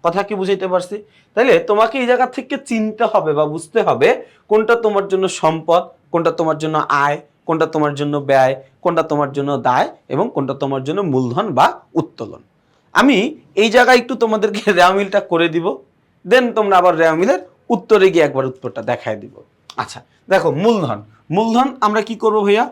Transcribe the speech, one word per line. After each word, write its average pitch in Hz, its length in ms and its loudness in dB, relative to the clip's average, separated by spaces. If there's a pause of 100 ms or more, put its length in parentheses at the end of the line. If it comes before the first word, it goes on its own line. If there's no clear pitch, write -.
কথা 175 220 0
কি 214 120 -8
বুঝাইতে 190 340 -2
পারছি? 180 220 -4 (420)
তাইলে 240 160 4 (160)
তোমাকে 220 320 2
এই 240 100 -2
জায়গা 247 240 2
থেকে 269 200 -6 (140)
চিনতে 214 340 -2 (100)
হবে 160 260 0
বা 151 140 2
বুঝতে 165 340 -4
হবে 139 220 2 (420)
কোনটা 220 240 2 (100)
তোমার 196 260 0
জন্য 190 140 0 (160)
সম্পদ, 165 420 2 (280)
কোনটা 165 280 0
তোমার 160 240 0
জন্য 156 140 -2 (260)
আয়, 147 140 0 (300)
কোনটা 160 260 0
তোমার 151 260 0
জন্য 147 140 -4 (160)
ব্যয়, 135 240 4 (300)
কোনটা 170 280 0
তোমার 147 260 0
জন্য 143 140 -4 (160)
দায় 131 200 2 (260)
এবং 170 120 0 (100)
কোনটা 135 260 -4
তোমার 135 260 -4
জন্য 170 120 -4 (140)
মূলধন 131 320 -2 (120)
বা 147 100 4 (340)
উত্তোলন। - 400 -12 (600)
আমি 254 160 4 (380)
এই 208 200 2
জায়গায় 254 260 6
একটু 247 120 -8 (100)
তোমাদেরকে 214 460 -2
<laughs> 180 80 2
রেওয়া 180 200 6
মিলটা 202 220 -2 (120)
করে 170 240 2
দিব, 170 100 -2 (640)
then 247 140 4 (140)
তোমরা 202 240 2
আবার 180 200 4
রেওয়া 160 200 4
মিলের 220 200 2 (340)
উত্তরে 190 380 2
গিয়ে 160 140 4
একবার 131 240 -2
উত্তরটা 120 300 -12 (100)
দেখায় 113 320 -6
দিব। - 120 -20 (460)
আচ্ছা, - 180 -10 (320)
দেখো 170 180 2 (140)
মূলধন, 170 360 0 (360)
মূলধন 226 320 2 (200)
আমরা 214 200 0
কি 226 160 -10
করব 214 140 0 (100)
ভাইয়া? 214 240 2